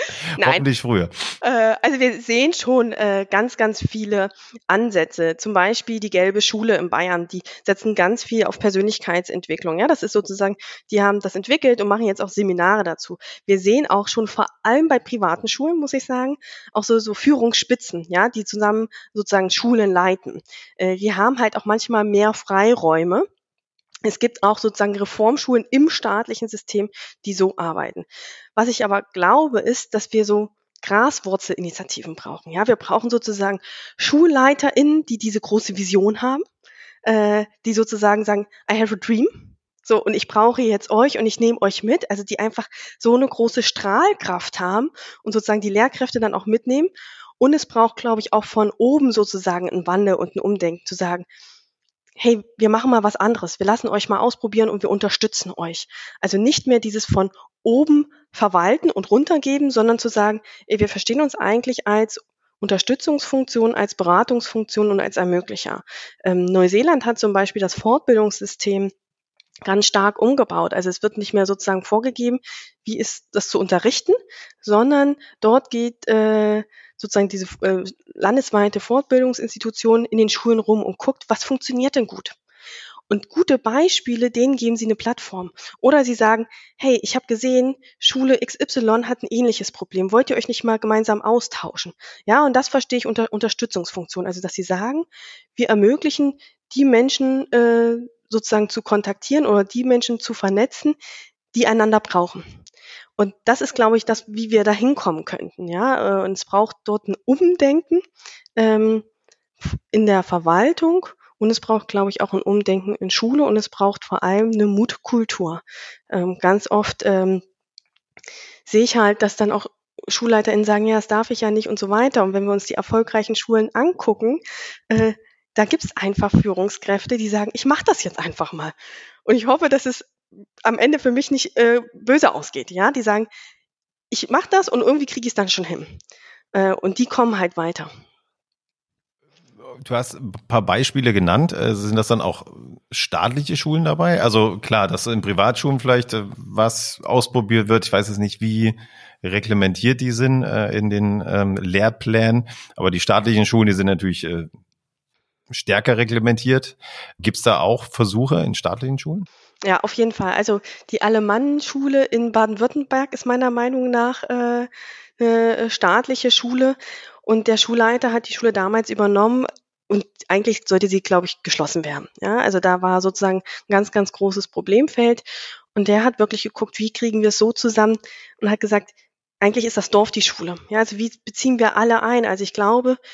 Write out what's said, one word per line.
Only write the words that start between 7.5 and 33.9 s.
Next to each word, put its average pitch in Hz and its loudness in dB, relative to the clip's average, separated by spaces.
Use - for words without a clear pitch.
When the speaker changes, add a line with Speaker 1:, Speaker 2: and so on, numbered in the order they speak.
Speaker 1:
setzen 208 0
ganz 196 0
viel 220 0
auf - -4
Persönlichkeitsentwicklung. 180 -4
Ja, 247 2
das 320 0
ist - -6
sozusagen, 202 -2
die 208 2
haben 202 2
das 190 -8
entwickelt 247 2
und 208 -2
machen 214 0
jetzt 202 -2
auch 196 -4
Seminare 190 0
dazu. 170 -8
Wir 196 2
sehen 214 2
auch 202 0
schon 220 -4
vor - -2
allem 277 2
bei 277 2
privaten 202 -4
Schulen, 320 -2
muss 285 -4
ich 262 -4
sagen, 254 -4
auch 214 -2
so, 226 2
so 214 -6
Führungsspitzen, 233 0
ja, 180 2
die 214 -8
zusammen 214 -2
sozusagen 202 0
Schulen 220 2
leiten. 185 0
Äh, 185 -2
die 196 -2
haben 240 2
halt 220 0
auch 220 -6
manchmal 220 0
mehr 208 2
Freiräume. 190 2
Es 208 -4
gibt 233 -2
auch 208 2
sozusagen 208 -2
Reformschulen 226 0
im 285 6
staatlichen 226 -4
System, 208 -6
die 202 -6
so 190 0
arbeiten. 165 -6
Was 226 2
ich 240 -2
aber 202 0
glaube, 226 2
ist, - -4
dass - -4
wir 220 2
so 208 0
Graswurzelinitiativen 190 -4
brauchen. - -16
Ja, 196 0
wir 233 4
brauchen 226 -2
sozusagen 202 -2